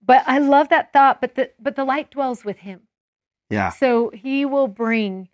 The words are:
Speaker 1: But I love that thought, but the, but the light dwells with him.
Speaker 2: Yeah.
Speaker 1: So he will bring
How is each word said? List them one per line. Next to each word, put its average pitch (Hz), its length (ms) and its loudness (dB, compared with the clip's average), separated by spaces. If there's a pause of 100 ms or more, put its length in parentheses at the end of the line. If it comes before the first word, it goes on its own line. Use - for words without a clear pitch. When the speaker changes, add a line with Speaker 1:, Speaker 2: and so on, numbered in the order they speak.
Speaker 1:
But 254 260 4
I 262 100 0
love 285 320 4
that - 240 0
thought, 269 260 4
but 247 160 -6
the, 262 140 -4 (100)
but 233 160 -8
the 269 80 -4
light 269 280 -4
dwells 262 340 -6
with 202 140 -8
him. 190 220 -18 (680)
Speaker 2:
Yeah. 101 220 -2
Speaker 1:
So 233 400 0
he 269 340 -4
will 277 220 -2
bring 208 680 -6